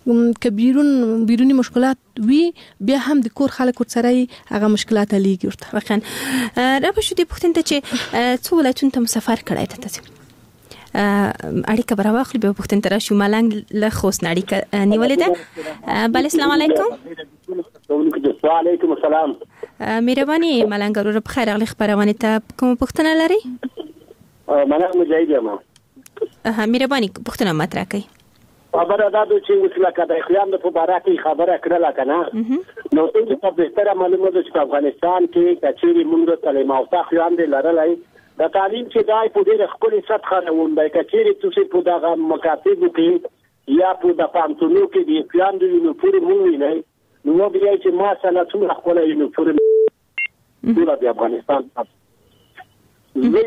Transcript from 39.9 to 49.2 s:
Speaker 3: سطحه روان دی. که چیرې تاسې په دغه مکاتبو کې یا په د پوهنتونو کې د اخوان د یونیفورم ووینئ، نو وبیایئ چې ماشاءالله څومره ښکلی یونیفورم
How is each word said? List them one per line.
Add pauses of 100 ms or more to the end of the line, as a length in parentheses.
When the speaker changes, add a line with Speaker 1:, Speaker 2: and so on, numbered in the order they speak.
Speaker 3:
سطحه
روان
دی.
که
چیرې (100)
تاسې (100)
په
دغه
مکاتبو
کې (580)
یا
په
د (120)
پوهنتونو
کې
د (120)
اخوان
د
یونیفورم
ووینئ، (500)
نو (120)
وبیایئ
چې (140)
ماشاءالله
څومره
ښکلی
یونیفورم